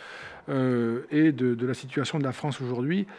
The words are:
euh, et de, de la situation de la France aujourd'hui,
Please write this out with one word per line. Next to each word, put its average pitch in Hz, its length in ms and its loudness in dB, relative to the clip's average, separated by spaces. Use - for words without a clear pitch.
euh, 123 520 2
et 151 220 6
de, 123 220 2
de 120 120 -2
la 127 80 0
situation 135 440 -4
de 139 60 0
la 127 80 0
France 139 300 -4
aujourd'hui, 135 440 0